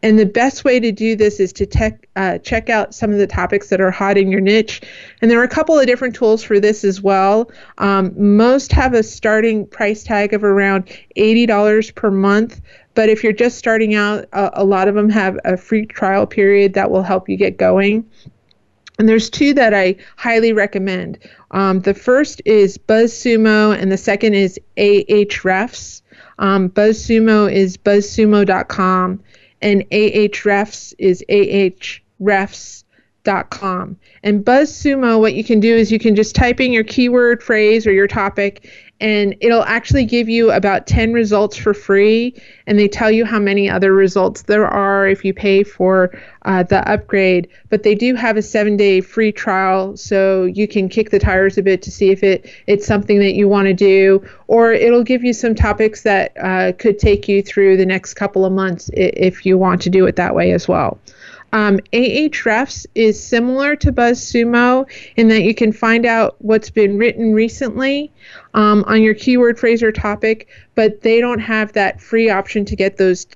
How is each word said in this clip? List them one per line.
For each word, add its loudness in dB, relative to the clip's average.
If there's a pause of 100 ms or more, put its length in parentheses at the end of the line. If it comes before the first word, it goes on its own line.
And 4
the 4
best -2
way 2
to -2
do -2
this 0
is -2
to -6
tech, -4 (100)
uh, -4
check -6
out -2
some -4
of 0
the 2
topics -4
that 0
are 2
hot 0
in 0
your 0
niche. 0 (380)
And 4
there 4
are 2
a -4
couple 0
of 4
different -2
tools 0
for 0
this 0
as -2
well. 0 (280)
Um, 0
most 2
have 2
a 2
starting -2
price -6
tag -4
of -4
around 0 (220)
eighty 2
dollars 0
per -4
month. 0 (340)
But 2
if 0
you're 2
just -2
starting 0
out, -2
a, -2
a 2
lot 2
of -2
them 2
have -2
a -2
free -4
trial -2
period 2
that -2
will 0
help -4
you -4
get -2
going. 0 (960)
And 4
there's 2
two 0
that 2
I 0 (200)
highly 0
recommend. -4 (320)
Um, 0
the -2
first -2
is 2
BuzzSumo, 2
and -2
the -2
second -2
is -2 (160)
A 4 (100)
H 0
refs. -6 (360)
Um, 0
BuzzSumo 2
is -2
buzzsumo 2
dot -2
com, -2 (400)
and 0
A -2
H 0
refs -4
is -2
A 0
H -2 (180)
refs -4 (400)
dot -4
com. -8 (260)
And 0
BuzzSumo, 0
what 2
you -6
can 2
do 2
is 2
you 0
can 2
just 0
type 0
in 0
your 0
keyword 0
phrase 2
or 2
your 4
topic, -4 (300)
and 0
it'll 2
actually -2
give -2
you 2
about 0
ten 0
results 0
for -2
free, 2 (320)
and 2
they 4
tell -2
you 2
how -2
many 0
other 0
results 0
there 0
are 0
if -2
you -2
pay 0
for, 0 (260)
uh, 0
the -2
upgrade. -2 (200)
But -2
they 2
do -2
have -2
a -2
seven-day 0
free -2
trial, -2
so 0
you -2
can -2
kick -2
the 2
tires 0
a -2
bit 0
to -16
see 0
if 0
it, 0 (180)
it's 0
something 0
that 2
you 2
wanna 2
do, 4 (220)
or 4
it'll 2
give -2
you 0
some -2
topics -2
that, -2
uh, -2
could -2
take 0
you 0
through 2
the 2
next -4
couple -2
of -2
months -4
i-, 0
if -2
you 2
want 0
to -2
do 4
it -2
that -2
way 0
as -2
well. -2 (540)
Um, 0 (140)
A 0
H -2
refs -4 (100)
is 0
similar -2
to 0
BuzzSumo 0 (300)
in 4
that 4
you 0
can 0
find 0
out 0
what's -2
been 0
written 0
recently, -2 (420)
um, 2
on 2
your 2
keyword 0
phrase 0
or 0
topic, -4 (260)
but 0
they 2
don't -2
have -4
that -2
free 0
option -4
to -8
get -6
those 0